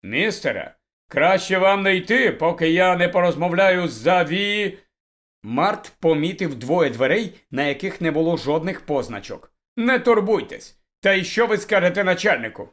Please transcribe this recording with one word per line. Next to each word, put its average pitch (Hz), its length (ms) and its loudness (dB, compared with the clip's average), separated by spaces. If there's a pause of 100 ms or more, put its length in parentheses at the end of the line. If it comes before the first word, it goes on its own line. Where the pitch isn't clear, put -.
«Містере, 113 720 -4 (320)
краще 185 500 2
вам 196 240 4
не 190 140 2
йти, 220 360 0
поки 165 380 0
я 180 260 4
не 175 120 2
порозмовляю 180 800 2
з 117 180 -6
заві-», 185 720 0 (640)
Март 143 580 -2
помітив 165 540 0
двоє 135 360 0
дверей, 139 440 -2 (160)
на 135 140 -4
яких 143 360 -6
не 170 100 0
було 160 260 0
жодних 160 500 -4
позначок. 110 680 -6 (240)
«Не 247 220 2
турбуйтесь. 214 800 0 (200)
Та 196 120 2
й 190 120 2
що 226 220 0
ви 214 120 0
скажете 190 460 0
начальнику? 175 680 -2